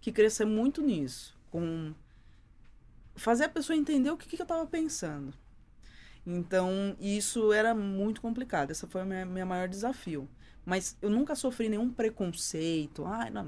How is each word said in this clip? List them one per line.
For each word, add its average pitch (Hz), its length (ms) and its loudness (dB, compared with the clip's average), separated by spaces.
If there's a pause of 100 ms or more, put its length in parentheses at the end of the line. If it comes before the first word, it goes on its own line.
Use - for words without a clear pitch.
que 214 120 -4
crescer 214 320 6
muito 226 380 2
nisso, 160 540 0 (140)
com 165 420 -2 (1200)
fazer 240 300 4
a 320 40 0
pessoa 320 280 -2
entender 285 340 2
o 330 60 -2
que, - 180 -12
que 330 60 -8
eu 349 60 -6
tava 330 200 -2
pensando. 156 680 -4 (920)
Então, 185 760 0
isso 208 520 2
era 220 220 6
muito 202 460 0
complicado. 226 500 -2
Essa 160 160 -6
foi 185 160 -4
a - 20 -4
minha, 185 220 -4
minha 185 200 -4
maior 185 220 -2
desafio. 190 600 -4 (360)
Mas 185 360 -2
eu 208 100 2
nunca 277 240 2
sofri 247 340 0
nenhum 220 220 2
preconceito. 165 1160 -2
"Ai, 220 240 -4
não, 208 180 -6